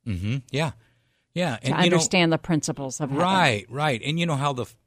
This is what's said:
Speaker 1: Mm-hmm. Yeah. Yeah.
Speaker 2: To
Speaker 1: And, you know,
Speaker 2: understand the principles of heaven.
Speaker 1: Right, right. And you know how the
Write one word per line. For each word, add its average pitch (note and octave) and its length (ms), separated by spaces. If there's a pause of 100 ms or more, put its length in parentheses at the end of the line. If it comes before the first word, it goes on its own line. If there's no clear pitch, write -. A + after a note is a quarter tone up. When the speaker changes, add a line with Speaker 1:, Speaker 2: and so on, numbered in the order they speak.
Speaker 1:
Mm-hmm. G#2 280 (140)
Yeah. C#3+ 220 (640)
Yeah. E3 240
Speaker 2:
To - 80
Speaker 1:
And, C#3+ 180
you F3 60
know, F3 60
Speaker 2:
understand E3 360
the D#3 60
principles C#3+ 600
of C#3 100
heaven. C#3+ 140
Speaker 1:
Right, E3 460
right. C3+ 340
And D3+ 140
you E3+ 80
know D3+ 100
how C#3+ 160
the B2 140 (200)